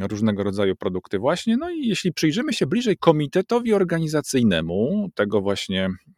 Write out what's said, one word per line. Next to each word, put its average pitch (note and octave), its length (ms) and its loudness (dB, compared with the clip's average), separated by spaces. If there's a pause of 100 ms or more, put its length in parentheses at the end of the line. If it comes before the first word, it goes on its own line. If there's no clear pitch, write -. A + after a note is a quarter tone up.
różnego G#2 420 0
rodzaju G2 320 0
produkty F#2 440 -4
właśnie. F3+ 380 0
No E4 120 -4
i D#4 180 -4
jeśli F#3 260 0
przyjrzymy A3 400 0
się F#3 140 -2
bliżej G3+ 300 0
komitetowi F#3 760 2
organizacyjnemu D3 1400 0
tego G#2 260 0
właśnie, F#2+ 480 -2 (280)